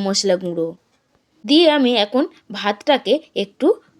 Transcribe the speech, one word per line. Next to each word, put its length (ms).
মশলা 380
গুঁড়ো। 240
দিয়ে 220
আমি 140
এখন 180
ভাতটাকে 560
একটু 240